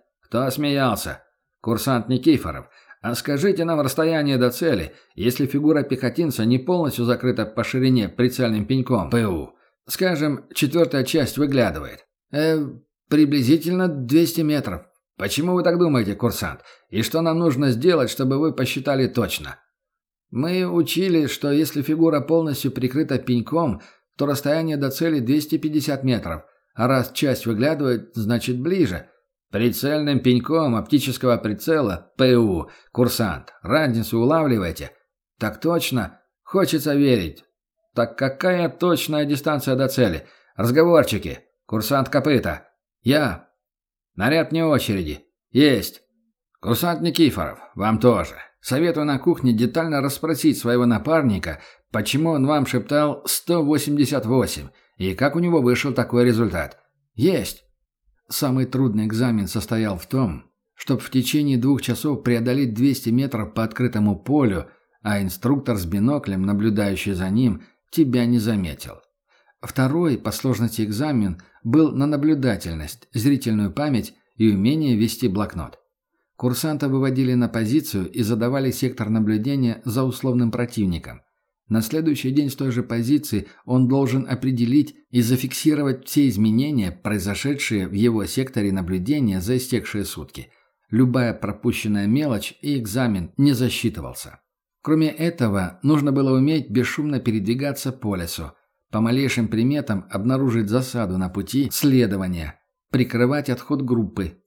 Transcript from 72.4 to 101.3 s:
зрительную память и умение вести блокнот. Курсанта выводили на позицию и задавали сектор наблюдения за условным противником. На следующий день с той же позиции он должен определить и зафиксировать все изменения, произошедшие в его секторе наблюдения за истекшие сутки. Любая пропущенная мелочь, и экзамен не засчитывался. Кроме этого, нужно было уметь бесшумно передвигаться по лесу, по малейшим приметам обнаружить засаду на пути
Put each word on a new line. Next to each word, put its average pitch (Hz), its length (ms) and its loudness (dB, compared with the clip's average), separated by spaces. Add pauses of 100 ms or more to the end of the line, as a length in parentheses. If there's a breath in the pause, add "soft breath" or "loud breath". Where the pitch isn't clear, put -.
зрительную 110 580 0
память 139 420 -2 (220 soft breath)
и 110 160 4
умение 127 460 2
вести 113 320 0
блокнот. 90 500 -6 (560)
Курсанта 139 540 -2
выводили 131 440 0
на 123 140 2
позицию 110 640 -2
и 117 120 -2
задавали 123 480 0
сектор 123 380 -4
наблюдения 110 760 0
за 123 180 -2
условным 123 480 0
противником. 98 720 -4 (480)
На 110 120 2
следующий 143 500 -2
день 143 180 0
с 131 60 -10
той 135 160 -2
же 120 100 -2
позиции 117 640 -2 (180 loud breath)
он 127 240 2
должен 135 400 0
определить 127 640 0 (140)
и 120 120 2
зафиксировать 131 840 0
все 143 220 4
изменения, 110 640 0
произошедшие 104 960 -4
в - 20 -12
его 110 320 2
секторе 104 480 -2
наблюдения 95 680 -2
за 120 160 0
истекшие 110 480 -4
сутки. - 440 -14 (400)
Любая 123 440 2
пропущенная 104 720 -4
мелочь, 131 540 -2
и 147 160 -2
экзамен 107 580 -4
не 143 160 4
засчитывался. 110 880 -4 (420)
Кроме 156 280 2
этого, 113 760 -2
нужно 143 300 2
было 135 240 2
уметь 143 320 2
бесшумно 131 500 -2
передвигаться 120 720 -2
по 104 240 -4
лесу, 85 380 -8 (360)
по 107 120 -2
малейшим 123 480 0
приметам 113 600 -2
обнаружить 117 600 0
засаду 117 480 -2
на 92 100 -2
пути 110 420 -2